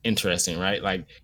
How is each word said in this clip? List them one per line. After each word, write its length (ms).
interesting, 560
right? 220
Like, 240